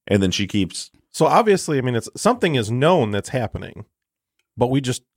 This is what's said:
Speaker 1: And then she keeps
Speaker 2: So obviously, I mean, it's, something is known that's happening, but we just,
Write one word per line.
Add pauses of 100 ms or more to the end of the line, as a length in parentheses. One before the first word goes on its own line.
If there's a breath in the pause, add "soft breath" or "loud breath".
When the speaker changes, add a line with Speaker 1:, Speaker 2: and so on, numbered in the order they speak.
Speaker 1:
And
then
she
keeps (220)
Speaker 2:
So
obviously,
I
mean,
it's,
something
is
known
that's
happening, (720)
but
we
just, (140)